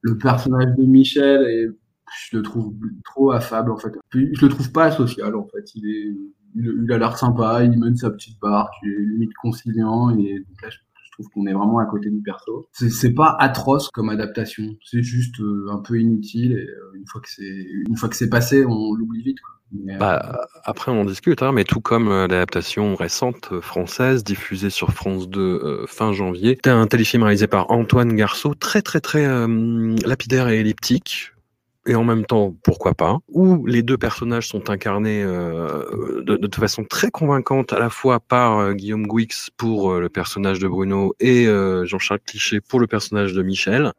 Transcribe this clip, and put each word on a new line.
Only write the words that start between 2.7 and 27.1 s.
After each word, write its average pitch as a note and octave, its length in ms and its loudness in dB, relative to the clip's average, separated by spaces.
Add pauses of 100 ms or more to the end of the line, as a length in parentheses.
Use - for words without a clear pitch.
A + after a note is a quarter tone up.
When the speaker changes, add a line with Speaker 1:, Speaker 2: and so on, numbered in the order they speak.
Speaker 1:
trop C3+ 280 2
affable, A#2 400 -2
en G#2+ 40 -4
fait. G#2+ 160 -10 (180)
Puis, C#3 220 0
je C#3+ 140 4
le C3+ 40 8
trouve B2+ 200 -4
pas E3 140 4
asocial, A#2 500 0
en G#2 180 -6
fait. G#2 220 -14
Il G#2+ 120 -12
est, G#2+ 200 -6 (480)
il, A2+ 300 -2
il A#2 80 0
a A#2 60 2
l'air A#2 200 0
sympa, A#2 460 2
il A#2+ 140 6
mène A#2 180 2
sa A#2 140 -2
petite - 300 -16
barque, G#2 420 0
il G2+ 100 -6
est G#2 200 -4
limite A2 220 -2
conciliant, A#2 760 -2
et G2+ 280 0
donc - 240 -16
là, - 80 -14
je, - 80 -20 (260)
je - 80 -20
trouve G#2 200 -16
qu'on G2+ 140 -4
est F#2+ 60 -2
vraiment G#2+ 260 2
à A2 80 0
côté G#2 240 -6
du G#2 120 -2
perso. G#2+ 500 -10
C'est, A#2+ 180 0
c'est A#2+ 240 2
pas D3+ 240 4
atroce - 520 0
comme A2 200 -4
adaptation, G#2+ 540 -6 (200)
c'est A#2+ 180 -2
juste, A#2+ 380 -4
euh, G2+ 300 -4
un G#2 80 -6
peu A#2 200 -4
inutile, A2+ 540 0
et, G2 160 -4
euh, F#2+ 260 -20
une G2 120 -18
fois - 140 -16
que - 80 -20
c'est, G2 380 -14 (220)
une A2+ 80 -2
fois A2+ 120 -4
que - 80 -8
c'est A2 140 -2
passé, B2 340 4
on A2 300 -2
l'oublie A2+ 280 -6
vite, C3 180 -6
quoi. - 140 -20 (180)
Mais, G2 240 -10
euh, - 20 -10
Speaker 2:
Bah, - 480 -2 (160)
après, - 300 -6
on A2 80 2
en G2+ 40 2
discute, G2+ 380 0
hein, C3 80 2
mais A2+ 140 2
tout - 160 0
comme, A#2 280 0
euh, F#2+ 200 2
l'adaptation F#2 680 0
récente, A#2+ 560 -4
euh, F2+ 100 -6
française, B2 640 0
diffusée G2 480 -4
sur - 220 -2
France F#2+ 360 -4
deux, F#2 320 0
euh, C#2+ 280 -6
fin A2 240 -2
janvier, G2 500 0
t'as B2+ 140 6
un A2+ 100 6
téléfilm A#2 380 2